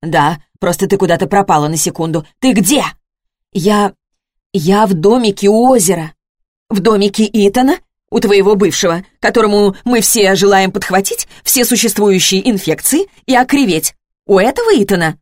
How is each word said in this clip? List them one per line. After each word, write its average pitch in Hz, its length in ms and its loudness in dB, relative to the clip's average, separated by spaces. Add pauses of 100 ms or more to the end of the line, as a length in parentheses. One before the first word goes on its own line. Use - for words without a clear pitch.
«Да, 160 360 0 (220)
просто 175 260 -2
ты 196 100 0
куда-то 175 300 0
пропала 175 420 0
на 160 80 -4
секунду. 165 500 -6 (120)
Ты 262 140 0
где?» 196 320 0 (680)
«Я... 196 420 0 (580)
я 196 340 0
в 196 80 0
домике 196 540 0
у 226 200 2
озера». 180 440 0 (560)
«В 196 120 -4
домике 208 520 0
Итана? 240 460 0 (320)
У - 80 -2
твоего 196 380 2
бывшего, 180 480 -2 (160)
которому 208 640 0
мы 240 160 0
все 196 340 2
желаем 190 380 2
подхватить 196 560 -4 (160)
все 247 200 0
существующие 202 840 0
инфекции 262 580 -2 (180)
и 254 100 0
окриветь. 247 580 0 (320)
У 392 120 4
этого 453 320 0 (120)
Итана?» 180 400 -2